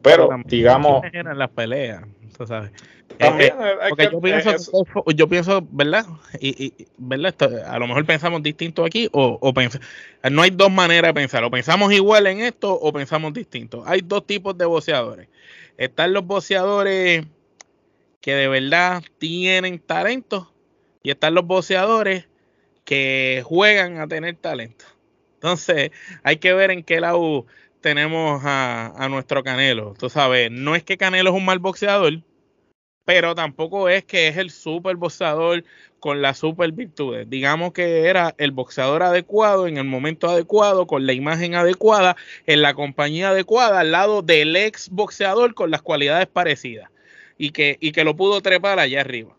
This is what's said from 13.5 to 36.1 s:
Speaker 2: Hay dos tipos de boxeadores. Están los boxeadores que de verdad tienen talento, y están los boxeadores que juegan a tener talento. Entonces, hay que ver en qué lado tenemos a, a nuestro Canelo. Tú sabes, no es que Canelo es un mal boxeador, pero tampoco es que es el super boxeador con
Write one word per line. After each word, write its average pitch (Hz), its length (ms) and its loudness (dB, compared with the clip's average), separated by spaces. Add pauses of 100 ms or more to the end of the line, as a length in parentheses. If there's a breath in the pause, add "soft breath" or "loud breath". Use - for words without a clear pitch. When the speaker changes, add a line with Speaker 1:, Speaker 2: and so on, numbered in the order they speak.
Speaker 2:
Hay 190 160 0
dos 196 240 -4
tipos 196 320 -6
de 175 80 -8
boxeadores. 131 640 -4 (500 soft breath)
Están 156 340 -2
los 196 140 -2
boxeadores 190 1000 0 (960)
que 139 140 -4
de 135 140 0
verdad 165 540 0 (160)
tienen 180 600 -2
talento, 190 720 -6 (500)
y 135 80 -6
están 156 240 -2
los 175 120 2
boxeadores 190 840 0 (560)
que 135 600 -2
juegan 180 540 2
a 156 100 -8
tener 165 280 -8
talento. 123 480 -10 (500)
Entonces, 156 560 -2 (320 loud breath)
hay 151 140 0
que 180 160 0
ver 190 180 4
en 180 120 -6
qué 165 180 0
lado 170 460 -2 (440 soft breath)
tenemos 151 540 -2
a, 123 520 -2
a 135 120 -6
nuestro 135 360 -4
Canelo. 127 520 -2
Tú 123 140 -8
sabes, 127 400 2
no 135 240 -6
es 170 80 -2
que 190 140 -6
Canelo 185 340 0
es 180 60 0
un 190 80 -4
mal 185 160 0
boxeador, 190 540 0 (880)
pero 170 320 0
tampoco 165 520 -4
es 185 160 0
que 170 220 0
es 156 120 -2
el 185 120 -4
super 170 460 -6
boxeador 170 640 -2 (380 soft breath)
con 143 200 -4